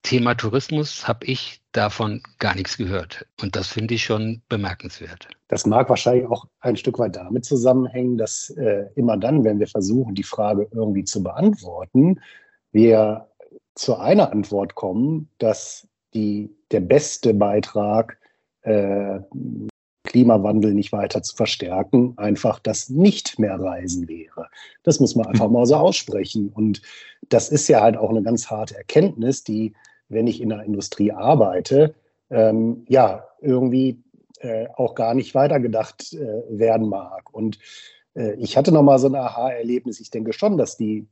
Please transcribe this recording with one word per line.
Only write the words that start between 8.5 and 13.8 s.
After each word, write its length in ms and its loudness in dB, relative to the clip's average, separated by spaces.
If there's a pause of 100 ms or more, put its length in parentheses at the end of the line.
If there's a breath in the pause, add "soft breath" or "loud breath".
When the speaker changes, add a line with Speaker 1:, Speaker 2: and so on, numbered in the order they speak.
Speaker 2:
äh, 440 -2
immer 220 0
dann, 280 2
wenn 140 2
wir 80 0
versuchen, 480 -2
die 80 -6
Frage 480 -2
irgendwie 340 -2
zu 180 -6
beantworten, 1000 0 (520 soft breath)
wir 540 6 (480)
zu 220 -2